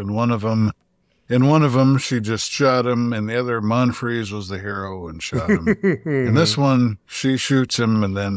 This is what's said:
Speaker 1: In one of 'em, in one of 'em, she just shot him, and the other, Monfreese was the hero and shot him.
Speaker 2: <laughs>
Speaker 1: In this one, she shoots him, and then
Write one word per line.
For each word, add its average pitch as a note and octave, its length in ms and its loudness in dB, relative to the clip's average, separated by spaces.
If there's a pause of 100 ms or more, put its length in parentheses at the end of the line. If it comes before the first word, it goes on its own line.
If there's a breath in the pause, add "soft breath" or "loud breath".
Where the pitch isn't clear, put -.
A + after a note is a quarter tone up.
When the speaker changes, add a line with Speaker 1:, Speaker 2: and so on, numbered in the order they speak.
Speaker 1:
In G2+ 140 -4
one A#2 160 2
of A2 120 0
'em, A2 300 2 (560)
in B2 180 4
one D#3 160 6
of B2+ 140 2
'em, C3 220 4
she B2 220 -2
just G#2+ 300 -4
shot B2+ 360 2
him, A#2+ 260 0
and G#2+ 160 -4
the A#2 100 -2
other, B2 220 -2
Monfreese A#2 720 0
was G#2 160 -8
the G2 120 -8
hero G2 480 -8
and D#2+ 140 -12
shot B2+ 280 -4
him. B2+ 180 0
Speaker 2:
<laughs> G3 380 -2
Speaker 1:
In C3 280 0
this D#3 220 2
one, B2+ 480 2
she C3+ 320 -2
shoots C3 420 0
him, A2 240 2
and G2 140 -2
then G2+ 200 -4